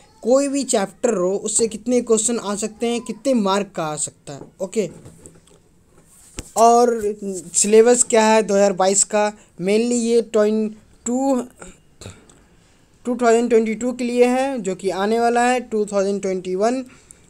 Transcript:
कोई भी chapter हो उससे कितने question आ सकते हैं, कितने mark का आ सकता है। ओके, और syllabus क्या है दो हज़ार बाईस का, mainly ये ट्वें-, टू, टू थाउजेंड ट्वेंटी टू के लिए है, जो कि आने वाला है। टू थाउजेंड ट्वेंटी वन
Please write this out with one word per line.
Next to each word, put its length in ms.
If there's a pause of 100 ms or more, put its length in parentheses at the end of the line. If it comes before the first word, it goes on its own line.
(240)
कोई 240
भी 160
chapter 500
हो 240
उससे 300
कितने 340
question 380
आ 160
सकते 320
हैं, 140
कितने 320
mark 420
का 80
आ 120
सकता 380
है। 80 (200)
ओके, 260 (1700)
और 580 (400)
syllabus 540
क्या 160
है 180
दो 120
हज़ार 180
बाईस 300
का, 280 (300)
mainly 400
ये 200
ट्वें-, 500 (340)
टू, 360 (1600)
टू 100
थाउजेंड 340
ट्वेंटी 260
टू 180
के 100
लिए 240
है, 340
जो 140
कि 140
आने 300
वाला 300
है। 100
टू 260
थाउजेंड 360
ट्वेंटी 340
वन 260 (480)